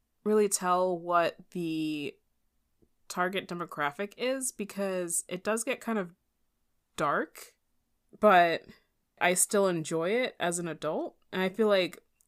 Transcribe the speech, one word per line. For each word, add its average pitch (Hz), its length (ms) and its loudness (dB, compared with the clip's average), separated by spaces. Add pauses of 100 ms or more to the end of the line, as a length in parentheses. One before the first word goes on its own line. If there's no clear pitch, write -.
(220)
really 208 280 2
tell 180 480 2
what 170 380 2 (160)
the 160 640 -4 (920)
target 185 400 -4
demographic 175 720 -6
is, 254 340 -4
because 190 760 -6
it 180 140 -8
does 226 220 -4
get 247 160 -6
kind 226 180 -4
of 180 120 -6 (840)
dark, 165 580 -4 (640)
but 175 440 6 (560)
I 180 140 4
still 196 340 2
enjoy 165 440 -2
it 247 280 -2
as 175 200 -2
an 170 100 -6
adult. 165 460 -6 (180)
And 185 80 -4
I 190 80 0
feel 214 200 0
like 185 320 2 (280)